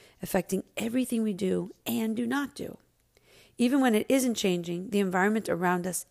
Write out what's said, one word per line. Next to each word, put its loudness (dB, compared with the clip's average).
affecting -2
everything -2
we 0
do -2
and -2
do -2
not -2
do. -12
Even 4
when 6
it 2
isn't 2
changing, -2
the 2
environment 2
around 0
us -6